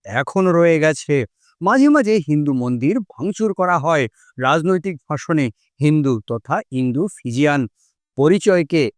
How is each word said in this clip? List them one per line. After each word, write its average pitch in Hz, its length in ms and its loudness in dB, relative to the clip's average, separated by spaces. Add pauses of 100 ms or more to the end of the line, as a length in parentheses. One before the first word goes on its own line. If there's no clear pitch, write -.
এখনো 143 460 -2
রয়ে 170 280 4
গেছে। 151 360 0 (460)
মাঝে 262 280 4
মাঝে 254 240 2 (120)
হিন্দু 147 280 0
মন্দির 123 420 -2 (160)
ভাঙচুর - 420 -4
করা 180 240 0
হয়, 147 280 0 (320)
রাজনৈতিক 165 640 0
ভাষণে 151 420 -2 (340)
হিন্দু 147 340 2 (140)
তথা 120 280 -6 (160)
ইন্দো 127 320 -2 (100)
ফিজিয়ান 139 480 -2 (560)
পরিচয়কে 170 640 2 (160)